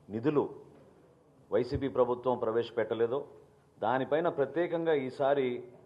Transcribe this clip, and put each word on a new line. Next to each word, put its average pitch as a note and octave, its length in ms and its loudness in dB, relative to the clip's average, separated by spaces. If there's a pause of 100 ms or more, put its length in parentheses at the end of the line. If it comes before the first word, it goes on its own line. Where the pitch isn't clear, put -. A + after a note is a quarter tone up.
(100)
నిధులు A#2 400 0 (1000)
వైసీపీ B2 380 0
ప్రభుత్వం B2 500 2
ప్రవేశపెట్టలేదో, A#2 880 0 (560)
దానిపైన C3 460 2
ప్రత్యేకంగా E3 640 0
ఈసారి C3 720 0 (220)